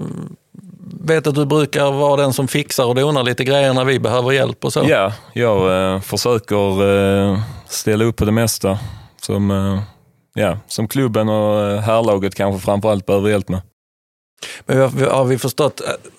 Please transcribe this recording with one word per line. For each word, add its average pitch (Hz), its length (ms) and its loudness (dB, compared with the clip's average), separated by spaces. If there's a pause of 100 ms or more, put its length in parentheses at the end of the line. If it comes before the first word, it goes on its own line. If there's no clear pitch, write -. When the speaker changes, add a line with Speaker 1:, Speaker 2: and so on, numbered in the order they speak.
(1000)
Speaker 1:
vet 156 260 0
att 147 80 0
du 147 120 0
brukar 143 460 0
vara 143 300 2
den 139 100 2
som 131 160 -2
fixar 143 360 -2
och 120 100 2
donar 139 280 2
lite 123 220 -2
grejer 139 300 2
när 127 100 0
vi 131 140 2
behöver 123 340 0
hjälp 123 320 -2
och 135 80 -2
så. 147 160 0
Speaker 2:
Ja, 104 240 2 (200)
jag, 95 640 2
eh, 95 60 -2
försöker, 101 840 0 (480)
eh, 98 60 0 (300)
ställa 110 360 0
upp 113 120 0
på - 80 -2
det 104 80 2
mesta 110 460 0 (420)
som, 101 300 -2
eh, 98 300 0 (540)
ja, 107 320 0
som 113 220 -6
klubben 113 400 0
och, 107 320 0 (100)
eh, 101 100 -2
herrlaget 107 540 2
kanske 98 320 -2
framförallt 101 400 0
behöver 101 240 2
hjälp 101 180 -2
med. 92 120 -2 (1040)
Speaker 1:
Men 131 120 2
har, 131 320 2
har 135 140 2
vi 127 140 2
förstått 135 420 -2 (380)